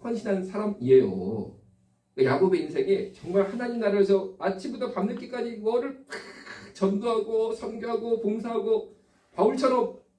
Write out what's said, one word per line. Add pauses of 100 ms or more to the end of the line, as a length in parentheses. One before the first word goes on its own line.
헌신한
사람이에요. (580)
그러니까
야곱의
인생에
정말
하나님
나라에서
아침부터
밤늦게까지
이거를
팍 (560)
전도하고
선교하고
봉사하고 (380)
바울처럼 (200)